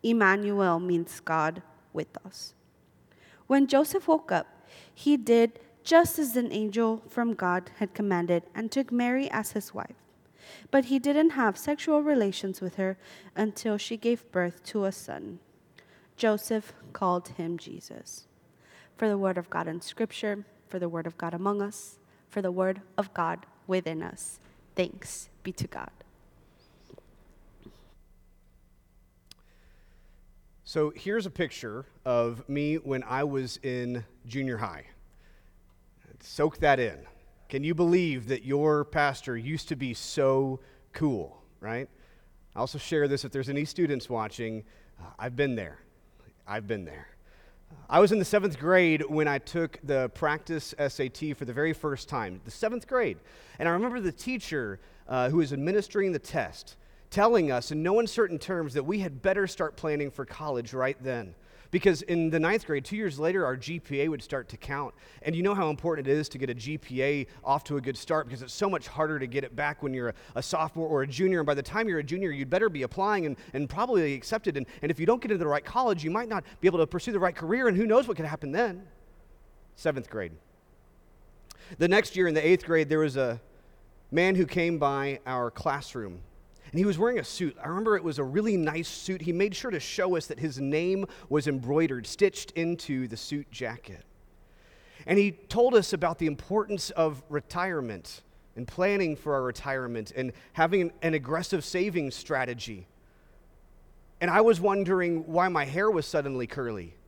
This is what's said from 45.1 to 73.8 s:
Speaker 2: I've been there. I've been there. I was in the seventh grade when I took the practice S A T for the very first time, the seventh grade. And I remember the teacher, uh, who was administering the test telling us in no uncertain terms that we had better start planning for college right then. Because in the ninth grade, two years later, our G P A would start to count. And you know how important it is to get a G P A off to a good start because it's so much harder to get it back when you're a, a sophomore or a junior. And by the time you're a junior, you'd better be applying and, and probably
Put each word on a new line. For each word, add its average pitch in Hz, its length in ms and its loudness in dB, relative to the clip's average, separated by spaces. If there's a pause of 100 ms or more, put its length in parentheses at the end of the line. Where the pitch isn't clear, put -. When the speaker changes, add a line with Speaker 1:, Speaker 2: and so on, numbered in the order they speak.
Speaker 2:
I've 120 160 -6
been 135 200 0
there. 82 240 -8 (680)
I've 104 200 -6
been 95 180 -4
there. 73 220 -16 (840)
I 147 100 6
was 190 120 8
in 220 80 4
the 180 60 2
seventh 190 340 2
grade 165 500 4
when 151 180 2
I 143 120 0
took - 440 -4
the 135 260 0
practice 156 680 -4
S 143 220 -2
A 131 100 -2
T 151 240 -6
for 143 120 -8
the 120 80 -8
very 151 200 0
first 147 340 -6
time, 98 380 -6
the 113 60 -14
seventh 226 340 -4
grade. 220 320 0 (400)
And 160 100 -2
I 165 40 4
remember 233 280 0
the 180 120 -2
teacher, 147 680 -6 (280)
uh, 127 240 0
who 160 60 4
was 151 140 2
administering 190 600 0
the 151 80 -2
test - 560 -6 (340)
telling 202 420 4
us 123 200 0
in 156 100 -2
no 190 180 4
uncertain 202 380 0
terms 160 380 -4
that 143 80 0
we 196 160 -2
had 147 240 -6
better 190 240 2
start 160 280 -4
planning 147 360 -2
for 135 120 -8
college 123 480 -4
right 131 300 -2
then. 120 320 -6 (380)
Because 180 320 4
in 165 260 2
the 160 100 2
ninth 185 280 2
grade, 143 180 -2
two 202 100 -6
years 180 240 -4
later, 175 260 2
our 131 120 -2
G 151 240 -8
P 139 220 -2
A 156 40 2
would 147 140 -4
start 131 280 -6
to - 60 -14
count. 143 380 -8 (300)
And 160 120 -2
you 175 80 0
know 202 120 2
how 180 140 0
important 147 380 -2
it 135 40 4
is 151 180 2
to - 80 -14
get 131 120 -4
a 123 40 -2
G 127 240 -6
P 127 260 -4
A 143 240 0 (160)
off 143 220 0
to 151 100 -4
a 139 60 -2
good 131 160 -6
start 156 300 -2
because 120 140 -12
it's 127 120 -14
so 202 160 -2
much 175 180 -4
harder 151 320 -2
to 131 80 -4
get 131 160 -2
it 123 140 -10
back 147 260 -4
when 135 100 -4
you're 123 160 -2
a, 107 40 -6 (220)
a 123 80 -4
sophomore 160 440 -2
or 147 140 2
a 135 60 -2
junior. 175 320 2
And 151 60 0
by 147 80 2
the 139 100 -2
time 220 260 -2
you're 170 100 0
a 147 40 -4
junior, 170 280 -2
you'd 139 180 -4
better 196 200 4
be 147 140 -2
applying 190 420 0
and, 139 100 -2 (160)
and 139 180 -2
probably 180 440 2